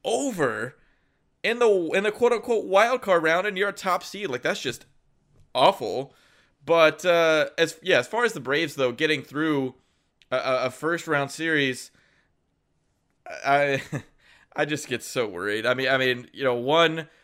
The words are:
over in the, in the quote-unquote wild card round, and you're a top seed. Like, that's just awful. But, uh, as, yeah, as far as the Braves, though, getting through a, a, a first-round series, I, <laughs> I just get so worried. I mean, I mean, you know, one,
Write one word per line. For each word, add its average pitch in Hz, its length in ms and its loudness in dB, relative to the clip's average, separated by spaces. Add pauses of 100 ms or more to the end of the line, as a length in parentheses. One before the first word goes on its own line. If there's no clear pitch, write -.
over 165 720 -2 (640)
in 233 180 -2
the, 233 100 6 (240)
in 196 100 2
the 214 80 0
quote-unquote 233 540 0
wild 233 360 4
card 175 220 2
round, 170 240 2
and 190 100 -4
you're 202 120 0
a 196 40 -4
top 185 300 -2
seed. 196 260 -8
Like, 127 120 -6
that's 180 200 -2
just - 240 -8 (720)
awful. 131 580 2 (520)
But, 160 400 4
uh, 165 520 4
as, 165 240 0
yeah, 175 180 2
as - 80 0
far 233 180 -2
as 214 80 -2
the 143 80 -10
Braves, 143 340 -2
though, 127 160 0
getting 151 300 -2
through 143 540 -4 (560)
a, 127 60 0
a, 127 280 -2
a 123 40 -4
first-round 151 640 -4
series, 147 600 -2 (1500)
I, 139 360 2 (360)
<laughs> - 380 -20
I 151 100 -2
just 147 220 -6
get 120 160 -6
so 120 240 -4
worried. 104 380 -4
I 123 80 2
mean, 131 160 -2
I 135 80 2
mean, 127 360 -2
you 120 100 -8
know, 123 120 0
one, 160 520 0 (160)